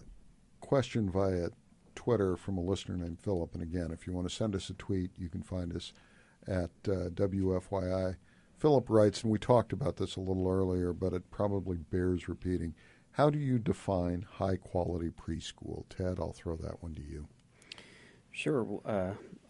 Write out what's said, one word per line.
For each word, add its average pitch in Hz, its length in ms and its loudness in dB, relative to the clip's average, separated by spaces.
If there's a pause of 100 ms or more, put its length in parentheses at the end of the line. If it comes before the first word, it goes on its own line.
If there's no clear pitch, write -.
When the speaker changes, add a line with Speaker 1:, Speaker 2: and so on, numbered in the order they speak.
(640)
Speaker 1:
question 120 460 2
via 90 380 2 (460)
Twitter 98 440 2
from 98 180 -4
a 85 60 0
listener 92 340 -2
named 85 240 -6
Philip. 87 320 -2
And 87 100 -6
again, 82 300 -2
if - 140 -10
you 90 80 -4
want 90 120 -2
to 87 80 -4
send 107 220 0
us - 140 -6
a 90 40 -8
tweet, 92 440 -2
you 92 100 -6
can 92 140 -6
find 87 340 -6
us - 160 -8 (540)
at, 90 240 0 (180)
uh, 90 240 0
W 95 420 2
F 92 160 -4
Y 92 220 0
I. 95 240 0 (400)
Philip 139 320 6
writes, 107 340 8
and 113 100 2
we 107 60 4
talked 117 340 4
about 95 240 0
this - 200 -2
a 95 40 -6
little 92 280 0
earlier, 92 460 2
but 90 180 0
it 90 180 -4
probably 98 460 0
bears 90 520 0
repeating, 85 440 -2 (380)
"How 143 180 4
do 151 100 2
you 131 200 2
define 92 640 0
high-quality 87 880 -2
preschool?" - 800 -8
Ted, 92 300 -4
I'll 80 120 -2
throw 82 240 -6
that 78 240 -8
one 82 140 -8
to 73 80 -10
you. 73 240 -10 (1040)
Speaker 2:
Sure. 110 560 -2
Uh, 98 280 0 (360)